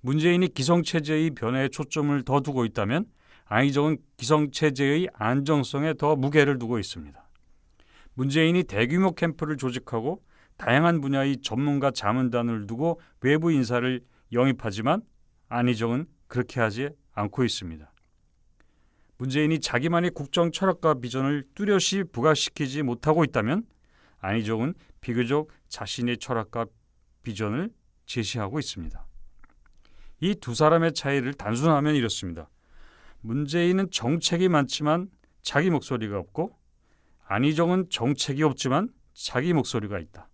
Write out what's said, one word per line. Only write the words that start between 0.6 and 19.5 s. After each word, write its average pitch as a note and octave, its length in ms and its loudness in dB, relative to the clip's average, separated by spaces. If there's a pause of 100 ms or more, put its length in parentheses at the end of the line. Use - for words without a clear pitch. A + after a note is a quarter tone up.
변화에 B2+ 360 -2
초점을 C#3+ 540 -2
더 C3+ 180 2
두고 C3 240 -2
있다면 A#2 420 -2 (400)
안희정은 C#3+ 520 2 (180)
기성체제의 C#3+ 960 2
안정성에 C#3 840 0
더 D3 220 2
무게를 C#3+ 420 4
두고 A#2 200 -2
있습니다. D#2 440 -10 (920)
문재인이 D#3+ 500 2
대규모 D3+ 500 2
캠프를 D#3 420 -4
조직하고 B2+ 680 -6 (340)
다양한 D#3 440 2
분야의 C#3 420 0
전문가 C#3 480 0
자문단을 A#2 760 0
두고 C#3+ 340 -4 (200)
외부 D#3 320 2
인사를 B2 480 0 (320)
영입하지만 B2 680 0 (460)
안희정은 A#2+ 580 0 (220)
그렇게 B2 320 -4
하지 A2+ 280 0 (240)
않고 G#2 320 -2
있습니다. D#2+ 480 -6 (1300)
문재인이 D3+ 420 0